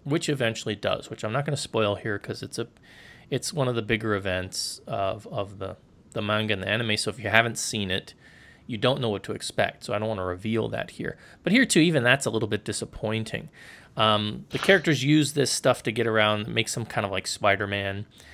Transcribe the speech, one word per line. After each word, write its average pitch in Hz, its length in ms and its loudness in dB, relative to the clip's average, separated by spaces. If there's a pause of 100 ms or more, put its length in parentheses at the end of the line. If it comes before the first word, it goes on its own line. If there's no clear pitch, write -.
which 147 240 0
eventually 117 480 0
does, - 340 -2
which - 140 -10
I'm 107 80 -4
not 143 120 -2
gonna 147 120 -2
spoil 104 400 0
here 104 220 -4
'cause - 240 -8
it's - 160 -10
a 120 100 -6 (640)
it's - 220 -4
one 135 160 0
of 123 80 0
the 117 60 -2
bigger 110 320 0
events 92 720 -4
of, 104 420 -4
of 98 300 -6
the, 95 180 -10 (360)
the 107 100 -4
manga 107 300 0
and 95 100 -4
the 98 60 -4
anime, 107 280 0
so - 140 -2
if 101 80 -10
you 104 120 -4
haven't 113 280 4
seen 101 320 -4
it, - 240 -4 (520)
you 123 100 -6
don't 123 240 0
know 120 80 0
what 98 160 -2
to 110 80 -6
expect, - 520 -4
so - 100 -4
I 104 40 0
don't 107 100 -2
wanna 101 160 -4
reveal 107 440 -2
that 110 240 -6
here. - 240 -6 (260)
But 180 100 2
here, 254 120 8
too, - 160 4
even 156 220 6
that's 123 240 4
a 113 40 0
little 110 180 0
bit 107 160 -4
disappointing. - 840 -6 (480)
Um, 107 540 2
the 135 80 -4
characters 170 440 4
use 147 300 4
this 135 180 2
stuff - 340 2
to 117 80 0
get 113 140 0
around, 107 400 4
make 113 220 0
some 117 180 -6
kind - 180 -2
of, 98 60 -2
like, 95 160 -4
Spider-Man. 101 800 0 (280)